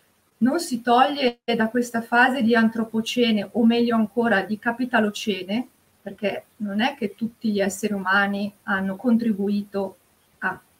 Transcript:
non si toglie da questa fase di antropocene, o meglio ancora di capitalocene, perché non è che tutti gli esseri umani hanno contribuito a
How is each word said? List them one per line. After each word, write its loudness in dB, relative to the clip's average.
non 2
si -6
toglie 2
da 0
questa -2
fase 2
di 4
antropocene, 0
o 2
meglio 4
ancora 2
di -6
capitalocene, -2
perché -6
non -4
è -2
che -6
tutti -6
gli 0
esseri -2
umani -2
hanno -4
contribuito 0
a -6